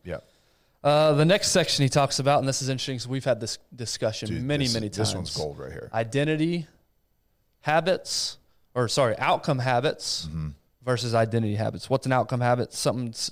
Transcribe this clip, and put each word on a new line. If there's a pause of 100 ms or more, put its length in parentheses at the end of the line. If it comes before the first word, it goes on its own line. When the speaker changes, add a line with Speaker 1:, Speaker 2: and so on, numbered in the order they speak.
Speaker 1:
Yep. (560)
Speaker 2:
Uh,
the
next
section
he
talks
about,
and
this
is
interesting
'cause
we've
had
this (180)
discussion
Speaker 1:
Dude,
Speaker 2:
many,
Speaker 1:
this,
Speaker 2:
many
Speaker 1:
this
Speaker 2:
times.
Speaker 1:
one's
gold
right
here.
Speaker 2:
Identity (920)
habits, (360)
or
sorry,
outcome
habits
Speaker 1:
Mm-hmm. (340)
Speaker 2:
versus
identity
habits.
What's
an
outcome
habit?
Something
s-,